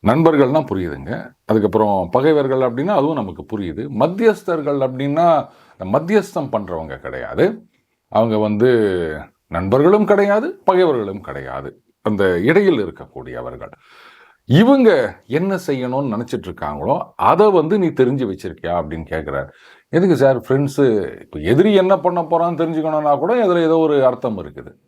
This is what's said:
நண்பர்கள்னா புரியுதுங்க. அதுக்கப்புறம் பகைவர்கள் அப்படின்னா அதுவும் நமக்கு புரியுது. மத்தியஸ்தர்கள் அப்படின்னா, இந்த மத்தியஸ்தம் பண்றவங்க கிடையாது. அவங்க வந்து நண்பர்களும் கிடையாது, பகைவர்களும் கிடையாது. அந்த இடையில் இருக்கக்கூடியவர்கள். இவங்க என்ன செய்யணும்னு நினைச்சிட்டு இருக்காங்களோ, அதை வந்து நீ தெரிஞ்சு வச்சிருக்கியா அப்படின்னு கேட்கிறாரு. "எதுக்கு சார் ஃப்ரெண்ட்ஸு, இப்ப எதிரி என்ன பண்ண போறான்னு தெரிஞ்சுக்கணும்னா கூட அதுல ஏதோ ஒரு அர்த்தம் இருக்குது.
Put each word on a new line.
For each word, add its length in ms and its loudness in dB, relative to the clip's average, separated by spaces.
நண்பர்கள்னா 580 4
புரியுதுங்க. 640 -8
அதுக்கப்புறம் 640 0
பகைவர்கள் 500 2
அப்படின்னா 280 -2
அதுவும் 280 0
நமக்கு 300 -8
புரியுது. 320 -8
மத்தியஸ்தர்கள் 800 0
அப்படின்னா, 680 0
இந்த 200 -2
மத்தியஸ்தம் 520 -2
பண்றவங்க 480 -6
கிடையாது. 640 -4
அவங்க 300 0
வந்து 320 2
நண்பர்களும் 580 2
கிடையாது, 600 0
பகைவர்களும் 560 0
கிடையாது. 600 -12
அந்த 380 0
இடையில் 460 2
இருக்கக்கூடியவர்கள். 840 -14
இவங்க 800 4
என்ன 300 -2
செய்யணும்னு 500 -4
நினைச்சிட்டு 300 -6
இருக்காங்களோ, 520 -4
அதை 360 4
வந்து 280 2
நீ 80 0
தெரிஞ்சு 460 0
வச்சிருக்கியா 380 -10
அப்படின்னு 380 -6
கேட்கிறாரு. 400 -6
"எதுக்கு 260 2
சார் 240 4
ஃப்ரெண்ட்ஸு, 840 0
இப்ப 180 -14
எதிரி 340 2
என்ன 260 4
பண்ண 220 -2
போறான்னு 340 -2
தெரிஞ்சுக்கணும்னா 640 -2
கூட 260 0
அதுல 160 2
ஏதோ 180 2
ஒரு 280 2
அர்த்தம் 380 -2
இருக்குது. 300 -16